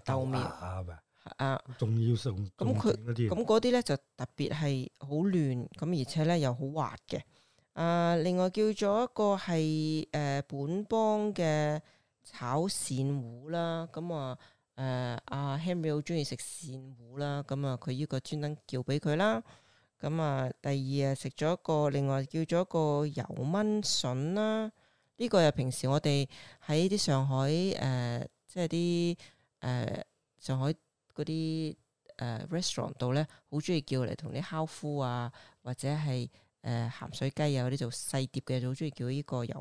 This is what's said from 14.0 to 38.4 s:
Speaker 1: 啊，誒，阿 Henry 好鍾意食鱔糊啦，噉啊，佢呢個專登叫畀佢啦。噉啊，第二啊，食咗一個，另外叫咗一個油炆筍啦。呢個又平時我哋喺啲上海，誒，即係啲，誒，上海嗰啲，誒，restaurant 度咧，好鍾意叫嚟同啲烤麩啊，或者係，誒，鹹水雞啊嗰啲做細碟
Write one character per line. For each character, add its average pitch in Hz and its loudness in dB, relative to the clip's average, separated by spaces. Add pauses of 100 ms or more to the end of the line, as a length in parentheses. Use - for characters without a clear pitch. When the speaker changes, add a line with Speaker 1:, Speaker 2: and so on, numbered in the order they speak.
Speaker 1:
啊， 131 -6 (380)
誒， 127 -2
阿 139 -2
Henry 165 0
好 151 0
鍾 170 -4
意 156 0
食 131 -6
鱔 131 -12
糊 120 -14
啦， 143 -2
噉 139 -2
啊， 131 0
佢 - -4
呢 139 -2
個 131 -2
專 151 -6
登 147 -4 (100)
叫 127 -4
畀 139 0
佢 147 0
啦。 214 2 (580)
噉 156 -2
啊， 135 0 (140)
第 - -4 (360)
二 135 2
啊， 135 0
食 131 -6
咗 156 0
一 175 -2
個， 151 2
另 139 2
外 135 0
叫 156 -4
咗 170 2
一 - -4
個 151 2
油 143 -4
炆 214 2
筍 135 0
啦。 220 0 (460)
呢 240 0
個 196 8
又 151 8
平 127 0
時 127 -2
我 143 4
哋 139 2 (380)
喺 160 4
啲 196 2
上 135 4
海， 135 2
誒， 131 0 (200)
即 - -6
係 165 2
啲， 170 2 (440)
誒， 123 -2 (360)
上 131 -2
海 131 0 (480)
嗰 151 -6
啲， 160 -4 (400)
誒， 120 -6
restaurant - -2
度 123 -2
咧， 151 2 (240)
好 143 -4
鍾 180 0
意 156 2
叫 135 -2
嚟 117 -2
同 - -8
啲 147 -4
烤 160 -4
麩 147 -4
啊， 123 -4 (300)
或 123 -6
者 135 -4
係， 143 0 (340)
誒， 117 -2
鹹 - -12
水 135 -2
雞 151 -2 (160)
啊 123 0
嗰 127 0
啲 143 -2
做 120 -4
細 - -2
碟 - -6